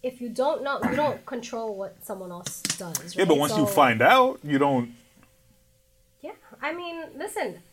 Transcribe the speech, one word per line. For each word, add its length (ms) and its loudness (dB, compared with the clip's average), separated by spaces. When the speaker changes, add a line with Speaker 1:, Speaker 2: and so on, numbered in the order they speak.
Speaker 1:
if 160 -8
you 100 -8
don't 340 -2
know, 160 -4
you 60 -2
don't 300 -2
control 500 -8
what 280 -12
someone 280 -12
else 320 -12
does, 520 -8
Speaker 2:
Yeah, 100 2
but 80 6
Speaker 1:
right? 60 6
Speaker 2:
once 180 2
you 100 4
Speaker 1:
So 0 -
Speaker 2:
find 340 6
out, 420 6
you 140 0
don't. 360 2
Speaker 1:
Yeah, 100 -10
I 120 -4
mean, 300 -10
listen. 440 -6